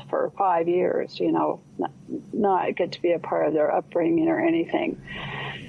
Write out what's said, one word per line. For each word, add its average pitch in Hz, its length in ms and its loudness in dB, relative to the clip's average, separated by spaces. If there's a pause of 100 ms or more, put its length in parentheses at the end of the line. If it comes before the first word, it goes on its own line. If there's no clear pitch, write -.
for - 280 0
five 170 320 2
years, - 500 0
you 170 140 2
know, 156 260 0 (180)
not, 180 140 -4 (420)
not 190 420 2
get 180 180 -2
to - 80 -10
be 175 100 2
a 160 80 2
part 165 280 0
of 151 60 2
their 151 200 2
upbringing 165 560 2
or 156 100 2
anything. 165 640 0 (680)